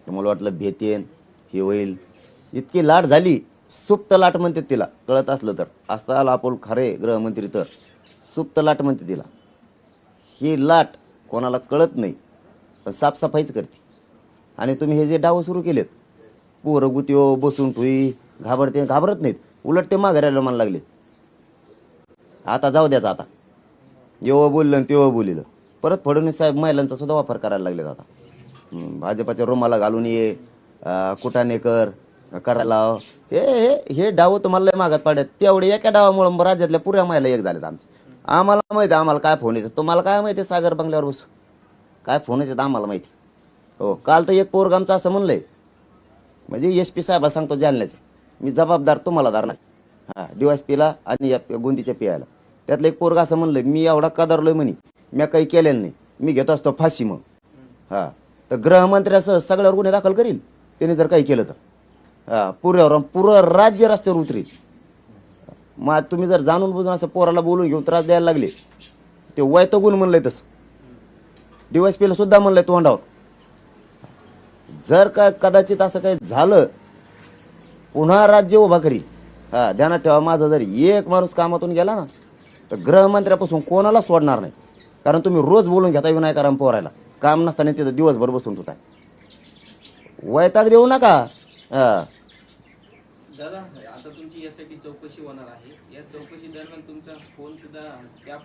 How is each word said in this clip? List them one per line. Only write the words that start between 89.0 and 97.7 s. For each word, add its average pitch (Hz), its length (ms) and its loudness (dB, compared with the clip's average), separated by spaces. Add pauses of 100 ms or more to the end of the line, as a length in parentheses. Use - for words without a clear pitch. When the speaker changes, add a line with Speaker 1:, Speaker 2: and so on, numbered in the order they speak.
Speaker 1:
वैताग 180 460 2
देऊ 233 180 6
नका. 226 400 4 (440)
हां. 117 340 2 (1300)
Speaker 2:
दादा, 165 200 -16 (320)
आता 131 180 -20
तुमची 160 380 -20
एसआयटी 151 300 -20
चौकशी 147 500 -20
होणार 131 220 -20
आहे, 120 480 -20
या 147 60 -20
चौकशी 151 440 -20
दरम्यान 156 340 -20
तुमचा 156 320 -20
फोन 147 440 -20
सुद्धा 151 500 -20 (200)